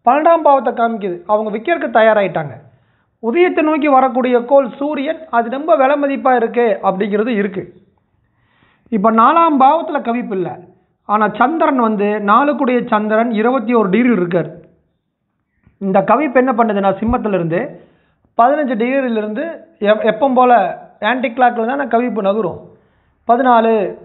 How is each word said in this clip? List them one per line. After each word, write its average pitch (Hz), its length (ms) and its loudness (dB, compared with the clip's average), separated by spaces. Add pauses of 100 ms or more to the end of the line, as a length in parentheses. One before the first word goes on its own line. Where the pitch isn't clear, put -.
பன்னெண்டாம் 311 380 4
பாவத்தை 277 300 2
காமிக்குது. 208 540 -4
அவங்க 214 320 -2
விக்கிறதுக்கு 240 440 0
தயாராயிட்டாங்க. 180 500 0 (640)
உதயத்தை 330 460 0
நோக்கி 302 240 0
வரக்கூடிய 254 560 0
கோள் 277 320 2
சூரியன், 302 420 -6 (120)
அது 233 200 -2
ரொம்ப 302 260 0
விலை 285 260 2
மதிப்பா 269 320 0
இருக்கு 226 480 0
அப்படிங்கிறது 196 440 -2
இருக்கு. 202 460 -4 (1160)
இப்ப 220 240 0
நாலாம் 285 480 2
பாவத்துல 294 360 2
கவிப்பு 233 360 -6
இல்ல, 170 260 -8 (460)
ஆனா 208 240 0
சந்திரன் 294 500 0
வந்து 214 260 0
நாலுக்குடைய 240 840 0
சந்திரன் 214 420 0
இருபத்தி 233 440 0
ஒரு 214 140 2
டிகிரி 233 240 2
இருக்கார். 175 380 -2 (1300)
இந்த 196 220 0
கவிப்பு 254 340 0
என்ன 262 180 2
பண்ணுதுன்னா, 202 420 0
சிம்மத்திலிருந்து 202 840 -2 (680)
பதினஞ்சு 254 340 0
டிகிரியிலிருந்து 247 840 -4 (180)
எப்-, 214 340 2
எப்பவும் 269 220 0
போல 240 440 4 (220)
ஆன்டி 240 280 -2
கிளாக்ல 226 380 0
தானே 277 160 -4
கவிப்பு 233 380 -2
நகரும். 196 540 -4 (580)
பதினாலு, 226 640 2 (100)